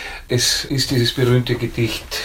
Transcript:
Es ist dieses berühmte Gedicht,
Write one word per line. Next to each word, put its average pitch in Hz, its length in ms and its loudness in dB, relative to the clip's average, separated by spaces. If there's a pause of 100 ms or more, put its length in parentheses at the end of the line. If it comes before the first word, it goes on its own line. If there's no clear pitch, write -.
(280)
Es - 360 0
ist 131 280 -2
dieses 117 220 4
berühmte 123 420 4
Gedicht, 117 500 -2 (200)